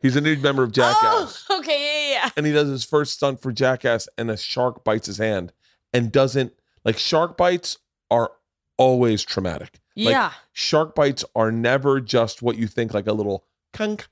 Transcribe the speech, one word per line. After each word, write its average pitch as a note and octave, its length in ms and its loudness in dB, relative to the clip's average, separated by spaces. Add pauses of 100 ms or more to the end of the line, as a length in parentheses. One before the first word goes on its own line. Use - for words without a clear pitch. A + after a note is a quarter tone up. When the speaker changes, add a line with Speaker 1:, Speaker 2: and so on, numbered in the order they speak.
Speaker 1:
He's C3 140 2
a D3 60 2
new D#3 160 2
member C3+ 260 2
of A#2 80 -2
Jackass. G#4 760 2
Speaker 2:
Oh, F#4+ 100 0
okay, C#4+ 200 -2
yeah, D4 360 -2
yeah, G#3 100 -2
yeah. B3+ 100 -2
Speaker 1:
And D3+ 100 -2
he D3+ 60 0
does D3 180 2
his C3 140 -6
first D3 300 -2
stunt C#3 280 -4
for C3 100 -6
Jackass, B2 640 0
and A2+ 140 -4
a G#2+ 60 -6
shark B2 460 -4
bites G#2+ 220 -2
his G2 140 -10
hand G2+ 340 -2 (400)
and A#2+ 180 0
doesn't, C3 420 2 (300)
like, A2 140 0
shark E3+ 400 -2
bites F3 400 0 (320)
are A#2 220 2 (460)
always B2 460 4
traumatic. - 560 -6 (160)
Like, A#3 180 2
Speaker 2:
Yeah. A#3+ 180 0 (220)
Speaker 1:
shark D#3 420 0
bites C#3+ 280 0 (120)
are A2+ 160 2
never C3 500 2
just A#2 400 0
what A#2+ 160 -2
you A2+ 80 -2
think, A2 300 -4
like G2 100 -2
a G#2+ 80 0
little G#2 320 -2 (280)
kunk. G#3+ 380 -6